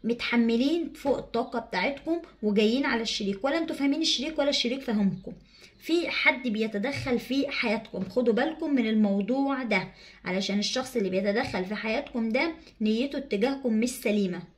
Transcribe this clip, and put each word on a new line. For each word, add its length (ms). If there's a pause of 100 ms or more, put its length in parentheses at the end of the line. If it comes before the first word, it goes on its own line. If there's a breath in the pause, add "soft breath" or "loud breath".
متحملين 880
فوق 240
الطاقة 420
بتاعتكم 600 (220 loud breath)
وجايين 420
على 160
الشريك، 440
ولا 120
انتوا 180
فاهمين 260
الشريك 380
ولا 100
الشريك 320
فاهمكم. 520 (460 loud breath)
في 300
حد 380
بيتدخل 720
في 280
حياتكم، 560
خدوا 300
بالكم 420
من 120
الموضوع 760
ده، 240 (380 loud breath)
علشان 340
الشخص 360
اللي 140
بيتدخل 560
في 100
حياتكم 540
ده 240 (280 loud breath)
نيته 360
اتجاهكم 560
مش 160
سليمة 520 (160)